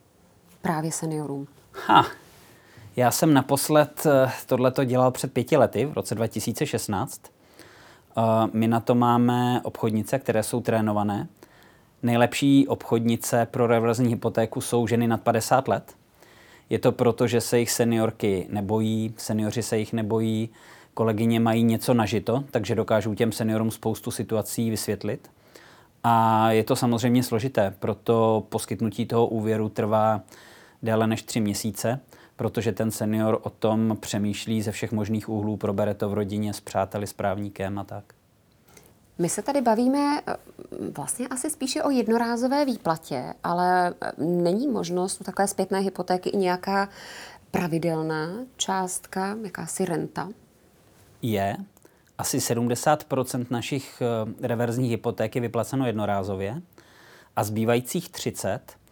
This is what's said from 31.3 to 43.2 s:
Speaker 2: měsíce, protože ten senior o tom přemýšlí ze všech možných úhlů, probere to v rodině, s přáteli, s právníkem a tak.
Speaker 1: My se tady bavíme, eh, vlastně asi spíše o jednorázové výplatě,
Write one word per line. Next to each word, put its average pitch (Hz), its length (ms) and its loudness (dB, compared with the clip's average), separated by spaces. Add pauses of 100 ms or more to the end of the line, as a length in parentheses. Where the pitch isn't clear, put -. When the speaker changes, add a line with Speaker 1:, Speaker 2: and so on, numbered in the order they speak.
Speaker 2:
měsíce, 110 600 -2 (360)
protože 110 360 -2
ten 113 180 -2
senior 110 520 0
o - 80 -8
tom 110 500 0
přemýšlí 104 640 -4
ze 107 100 -4
všech - 200 -6
možných 107 360 -2
úhlů, 107 280 -2
probere 104 380 -2
to 104 140 -4
v 101 60 -4
rodině, 104 400 -2
s - 60 -12
přáteli, 101 460 -4
s - 60 -12
právníkem 101 640 -4
a 98 60 -8
tak. 104 200 -14 (1120)
Speaker 1:
My 170 100 0
se 208 140 -4
tady 285 180 0
bavíme, 262 680 2
eh, - 100 -6 (600)
vlastně 147 320 -8
asi 269 220 -6
spíše 302 320 -4
o 285 80 0
jednorázové 240 720 2
výplatě, 160 720 -4 (100)